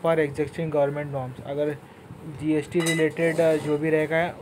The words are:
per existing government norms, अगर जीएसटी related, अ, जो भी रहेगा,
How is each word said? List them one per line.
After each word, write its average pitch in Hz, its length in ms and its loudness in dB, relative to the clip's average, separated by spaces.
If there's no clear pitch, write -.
per 165 100 4
existing 151 540 -2
government 147 360 0
norms, 127 380 -8
अगर 147 320 -2
जीएसटी 156 400 0
related, 160 600 2
अ, 160 160 6
जो 147 220 0
भी 156 120 0
रहेगा, 156 520 2